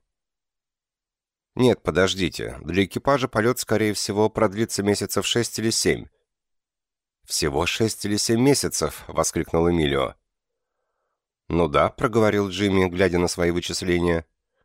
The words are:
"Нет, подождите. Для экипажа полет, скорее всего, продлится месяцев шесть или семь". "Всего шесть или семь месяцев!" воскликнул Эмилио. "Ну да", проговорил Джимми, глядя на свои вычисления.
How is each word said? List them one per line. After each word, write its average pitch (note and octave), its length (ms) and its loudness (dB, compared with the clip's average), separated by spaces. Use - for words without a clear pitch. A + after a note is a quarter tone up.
"Нет, A#2+ 280 2
подождите. E2+ 800 -2
Для F2+ 220 0
экипажа C3 440 -2
полет, A#2 300 0
скорее G#2+ 340 0
всего, G#2 380 0
продлится G#2+ 520 -2
месяцев G2+ 440 0
шесть - 320 -2
или A2+ 120 0
семь". C#2 360 0
"Всего D#2 420 -2
шесть - 400 -2
или G#2 100 -2
семь A2+ 240 0
месяцев!" F#2 640 0
воскликнул D#2+ 600 0
Эмилио. C#2 460 0
"Ну E2 200 2
да", D2 220 2
проговорил G#2+ 580 2
Джимми, F#2+ 400 2
глядя F2 300 2
на F2 100 2
свои E2+ 220 0
вычисления. F2 760 -2